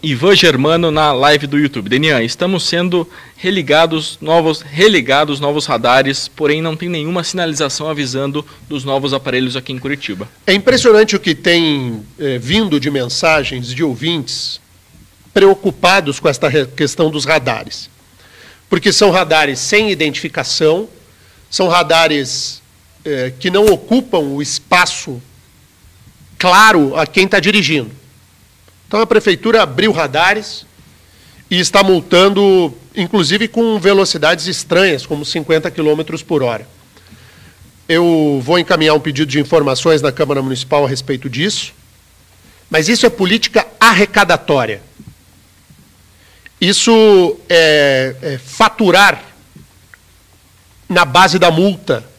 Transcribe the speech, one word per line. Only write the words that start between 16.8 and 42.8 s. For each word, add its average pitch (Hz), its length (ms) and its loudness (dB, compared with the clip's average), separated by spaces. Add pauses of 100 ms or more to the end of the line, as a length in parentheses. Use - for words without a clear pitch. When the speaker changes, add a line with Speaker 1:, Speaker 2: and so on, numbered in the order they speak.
Speaker 2:
dos 151 140 -6
radares. 131 640 -4 (800)
Porque 185 240 0
são 202 180 4
radares 156 480 0
sem 214 320 0
identificação, 156 960 -2 (640)
são 190 160 -2
radares, 160 960 0 (460)
eh, 131 340 -6
que 180 100 -2
não 202 180 2
ocupam 220 500 0
o 143 240 -4
espaço 143 800 -4 (1160)
claro 180 560 4
a 156 120 0
quem 190 200 0
tá 196 140 2
dirigindo. 156 500 -2 (960)
Então 208 140 -2
a 226 60 2
prefeitura 214 560 2
abriu 175 280 0
radares 170 760 -2 (840)
e 175 80 0
está 196 240 2
multando, 185 920 2 (200)
inclusive 196 540 -2
com 226 320 -2
velocidades 175 680 0
estranhas, 170 600 -2
como 147 180 -8
cinquenta 156 460 -4
quilômetros 156 520 -4
por 151 200 -2
hora. 117 260 -6 (1200)
Eu 160 560 2
vou 165 140 2
encaminhar 160 360 2
um 151 60 2
pedido 147 300 -4
de 143 100 -2
informações 143 640 0
na 139 100 -2
Câmara 139 300 -2
Municipal 131 420 -2
a 135 40 -2
respeito 135 420 -6
disso, 156 420 -6 (960)
mas 156 180 0